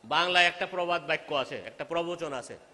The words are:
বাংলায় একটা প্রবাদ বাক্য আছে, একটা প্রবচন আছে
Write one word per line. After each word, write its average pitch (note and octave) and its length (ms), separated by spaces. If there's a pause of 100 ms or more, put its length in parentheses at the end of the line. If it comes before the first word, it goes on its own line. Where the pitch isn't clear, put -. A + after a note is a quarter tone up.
বাংলায় F3 400
একটা F3 200
প্রবাদ F3 420
বাক্য D#3 280
আছে, C3 200
একটা A2 280
প্রবচন E3+ 500
আছে A#2+ 240 (160)